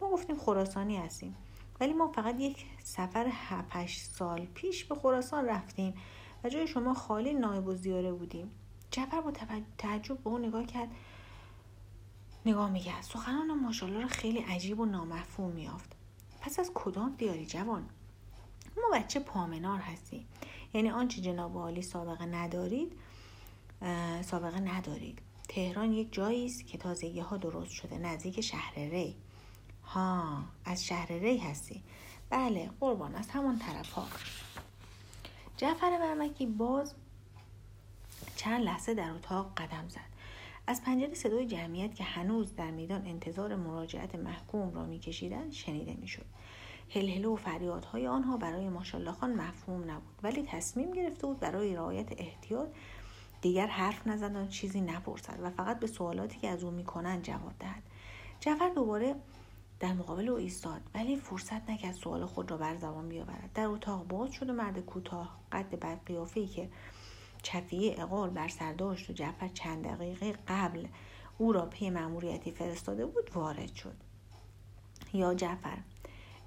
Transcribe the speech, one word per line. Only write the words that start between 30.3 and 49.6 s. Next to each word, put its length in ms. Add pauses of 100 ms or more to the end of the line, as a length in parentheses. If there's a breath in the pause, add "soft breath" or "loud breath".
از 200
شهر 280
ری 240
هستی؟" 460 (460 loud breath)
"بله 400 (100)
قربان، 360
از 140
همان 300
طرف‌ها." 460 (1500 loud breath)
جعفر 420
برمکی 460
باز 480 (1400)
چند 260
لحظه 320
در 180
اتاق 460
قدم 320
زد. 220 (560 loud breath)
از 140
پنجره 320
صدای 320
جمعیت 500
که 80
هنوز 520
در 160
میدان 360
انتظار 480
مراجعت 600
محکوم 580
را 120
می‌کشیدند 640
شنیده 420
می‌شد. 320 (640 loud breath)
هلهله 380
و 80
فریادهای 720
آنها 300
برای 320
ماشاءالله 420
خان 220
مفهوم 580